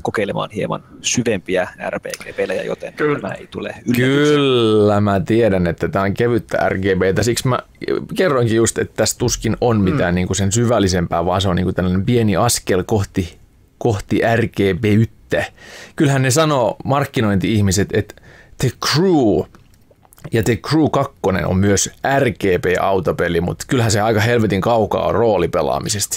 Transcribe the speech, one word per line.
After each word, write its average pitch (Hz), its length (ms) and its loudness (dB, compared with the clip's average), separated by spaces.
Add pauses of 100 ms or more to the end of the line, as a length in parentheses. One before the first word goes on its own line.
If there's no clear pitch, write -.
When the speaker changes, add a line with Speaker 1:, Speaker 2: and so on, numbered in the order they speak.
Speaker 1:
kokeilemaan 107 500 -4
hieman 92 320 -6 (180)
syvempiä 92 680 -2 (220)
R - 100 -6
P - 40 -12 (200)
G-pelejä, 98 400 -6
joten - 300 -8
Speaker 2:
Kyllä. 151 260 -2
Speaker 1:
tämä 95 140 -8
ei - 140 -16
tule 101 220 -10
yllätyksenä. 120 380 -2
Speaker 3:
Kyllä, 123 960 4
mä 101 180 2
tiedän, 95 480 2
että 82 200 -2
tää 95 140 -2
on 101 120 0
kevyttä 117 560 0
R 92 80 -2
G 95 60 -4 (160)
B:tä, 95 240 2
siksi 117 240 0
mä 123 120 0 (580)
kerroinkin 123 400 2
just, 113 200 2
että 107 180 -4
tässä - 220 -2
tuskin 113 440 -2
on 113 200 2
mitään 87 320 0
Speaker 2:
Mm. - 20 2
Speaker 3:
niinku 90 180 -2
sen 95 180 -2
syvällisempää, 95 760 0
vaan 92 160 0
se 101 80 0
on 87 60 0
niinku 92 180 -2
tällainen 90 320 -2
pieni 117 300 2
askel 101 480 0
kohti, 101 560 -4 (380)
kohti 110 440 -2 (140)
R 113 120 0
G 95 340 0
B 107 40 0
yttä. 104 600 0 (500)
Kyllähän 139 260 2
ne 131 100 2
sanoo 143 440 2 (100)
markkinointi-ihmiset, 101 1080 0
että 101 220 -4 (420)
The 131 120 0 (180)
Crew – 143 520 2 (920)
ja 113 120 0
The 120 120 0
Crew 151 360 0
kakkonen 95 560 -2
on 90 100 0
myös 98 320 2 (300)
R 127 120 2
G - 120 -6 (180)
B-autopeli, 87 800 0
mut - 260 -4
kyllähän 117 240 0
se 104 100 0
aika 107 180 2
helvetin 107 420 0
kaukaa 95 460 0
on 82 80 0
roolipelaamisesta. 87 1000 0